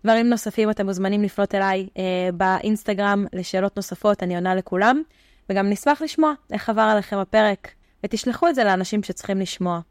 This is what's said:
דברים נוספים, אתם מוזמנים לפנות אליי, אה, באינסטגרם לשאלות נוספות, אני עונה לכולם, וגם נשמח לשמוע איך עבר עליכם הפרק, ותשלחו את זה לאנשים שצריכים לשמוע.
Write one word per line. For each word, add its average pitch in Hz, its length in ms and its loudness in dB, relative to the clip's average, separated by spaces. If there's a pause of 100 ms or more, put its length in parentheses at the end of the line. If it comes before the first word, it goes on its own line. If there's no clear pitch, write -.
דברים 226 240 4
נוספים, 220 420 0
אתם 208 160 -2
מוזמנים 196 360 0
לפנות 202 320 -2
אליי, 196 340 0 (100)
אה, 185 360 -2
באינסטגרם 202 960 0
לשאלות 185 440 -2
נוספות, 202 460 -2
אני 180 120 -2
עונה 180 200 0
לכולם, 208 480 2 (480)
וגם 196 200 0
נשמח 285 320 0
לשמוע 311 300 0 (200)
איך - 160 -6
עבר 220 140 2
עליכם 208 360 2
הפרק, 208 520 2 (340)
ותשלחו 247 440 0
את 311 60 2
זה 247 100 2
לאנשים 196 380 0
שצריכים - 380 -6
לשמוע. 180 400 -4 (100)